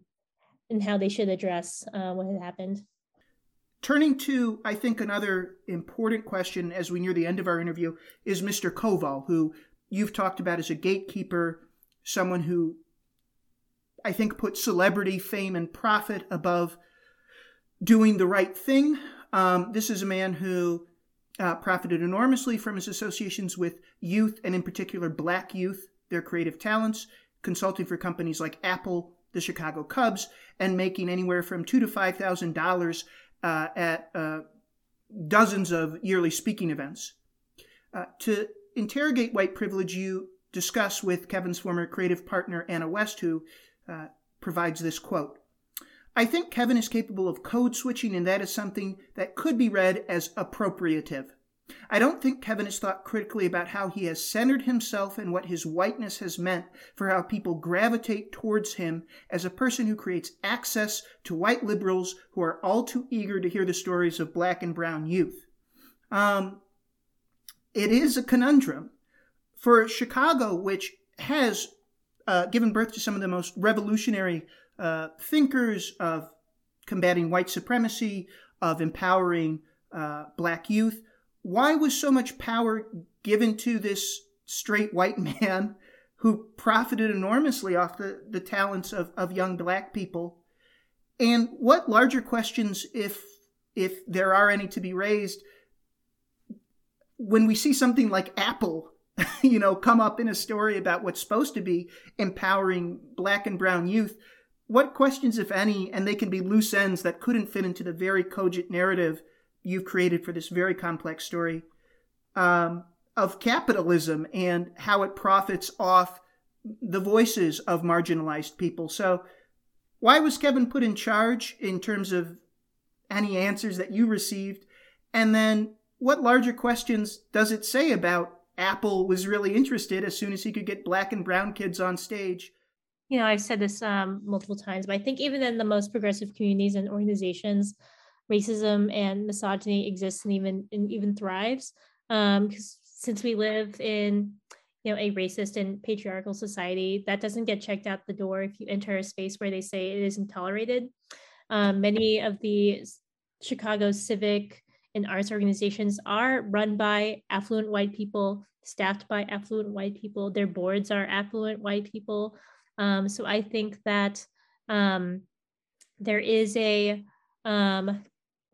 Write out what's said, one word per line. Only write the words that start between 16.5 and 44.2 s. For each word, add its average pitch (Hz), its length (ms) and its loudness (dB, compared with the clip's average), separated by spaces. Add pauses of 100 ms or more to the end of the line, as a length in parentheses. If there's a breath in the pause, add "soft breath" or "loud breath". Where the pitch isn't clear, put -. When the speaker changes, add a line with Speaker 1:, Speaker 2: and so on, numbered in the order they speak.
Speaker 2:
doing 220 340 6
the 185 100 4
right 190 300 2
thing. 277 420 4 (340 loud breath)
Um, 185 400 2
this 214 180 0
is 196 120 -2
a 196 40 -2
man 190 260 0
who, 175 540 -2 (520)
uh, 175 180 -2
profited 175 460 -2
enormously 240 540 2
from 214 200 -4
his 185 120 -8
associations 196 720 -6
with 170 220 -4 (200 soft breath)
youth, 214 420 0
and 185 120 -2
in 180 80 0
particular 175 480 -6
Black 175 440 -4
youth, 190 320 -4 (220)
their 170 140 -4
creative 165 360 -4
talents, 220 480 -2 (360 soft breath)
consulting 185 440 -2
for 175 100 -4
companies 165 440 -4
like 160 240 -8
Apple, 180 480 -4 (200)
the 180 80 -4
Chicago 160 440 -6
Cubs, 214 440 -2 (300 loud breath)
and 185 180 0
making 185 320 -2
anywhere 180 340 0
from 175 220 -6
two 262 160 4
to 233 60 4
five 190 300 0
thousand 180 380 -2
dollars, 170 500 0 (380 soft breath)
uh, 160 340 0
at, 165 380 -2
uh, 156 260 -4 (880)
dozens 196 440 4
of 160 300 -2
yearly 185 280 2
speaking 202 400 -2
events. 143 420 -8 (800 soft breath)
Uh, 180 140 -8 (140)
to 214 280 0 (280)
interrogate 240 580 0
white 190 200 0
privilege, 185 400 -4
you 185 340 -6 (240)
discuss 196 500 -2
with 180 260 -2
Kevin's 180 300 -4
former 175 280 -4
creative 180 380 -2
partner, 180 440 -4
Anna 165 200 -4
West, 208 320 -4
who, 160 240 -2 (440 loud breath)
uh, 160 180 -14 (340)